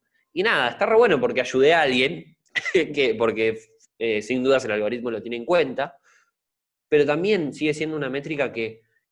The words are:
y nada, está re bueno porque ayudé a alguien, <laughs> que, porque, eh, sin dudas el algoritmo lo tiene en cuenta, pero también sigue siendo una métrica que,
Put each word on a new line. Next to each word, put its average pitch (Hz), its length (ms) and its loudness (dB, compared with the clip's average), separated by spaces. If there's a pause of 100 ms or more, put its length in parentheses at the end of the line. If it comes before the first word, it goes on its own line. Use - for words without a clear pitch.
(320)
y 180 100 -4
nada, 156 280 2
está 202 160 -2
re 220 100 4
bueno 208 240 4
porque 120 220 0
ayudé 135 320 4
a 165 80 4
alguien, 139 540 -2 (180)
<laughs> - 180 -6
que, 143 460 2
porque, 110 400 0 (400)
eh, 107 240 -2
sin 127 200 -2
dudas 131 220 2
el 110 60 -6
algoritmo 113 400 -2
lo 110 100 -6
tiene 117 160 -8
en 117 80 -10
cuenta, 139 540 -2 (920)
pero 147 160 4
también 160 480 0
sigue 151 220 -2
siendo 156 220 -6
una 139 120 -6
métrica 143 420 -4
que, 113 300 -8 (320)